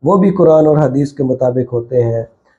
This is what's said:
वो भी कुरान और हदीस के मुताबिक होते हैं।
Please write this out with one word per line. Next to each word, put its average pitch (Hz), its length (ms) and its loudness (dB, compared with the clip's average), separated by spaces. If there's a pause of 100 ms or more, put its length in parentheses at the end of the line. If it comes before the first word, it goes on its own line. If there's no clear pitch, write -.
वो 180 120 2
भी 196 140 2
कुरान 160 360 2
और 151 120 2
हदीस 139 340 -2
के - 100 -6
मुताबिक 127 460 -2
होते 120 280 -6
हैं। 117 320 -2 (300)